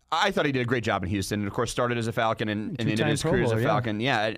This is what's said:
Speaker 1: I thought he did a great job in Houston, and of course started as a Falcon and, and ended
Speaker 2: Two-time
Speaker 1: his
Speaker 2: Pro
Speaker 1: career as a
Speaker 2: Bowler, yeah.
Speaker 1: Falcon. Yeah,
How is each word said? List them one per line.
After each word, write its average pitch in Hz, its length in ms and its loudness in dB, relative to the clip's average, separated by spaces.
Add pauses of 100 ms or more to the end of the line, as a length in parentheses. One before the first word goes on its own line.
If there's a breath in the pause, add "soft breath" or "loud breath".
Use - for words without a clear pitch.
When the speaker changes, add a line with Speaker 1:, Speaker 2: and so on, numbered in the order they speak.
(100)
Speaker 1:
I 190 220 2
thought 175 120 2
he 147 60 2
did 127 120 2
a - 20 0
great 120 180 0
job 101 220 0
in 90 40 -2
Houston, 98 300 0
and 104 80 -2
of 95 80 -6
course 117 160 -2
started 120 280 0
as 113 100 -2
a 117 40 -4
Falcon 113 360 0
and, 107 220 -4
and 139 100 -6
ended 110 160 0
Speaker 2:
Two-time 117 160 0
Speaker 1:
his 143 100 -2
Speaker 2:
Pro 160 80 0
Speaker 1:
career 120 140 2
as 117 80 2
a - 20 2
Speaker 2:
Bowler, 113 80 0
yeah. 117 60 0
Speaker 1:
Falcon. 107 320 0
Yeah, 113 380 0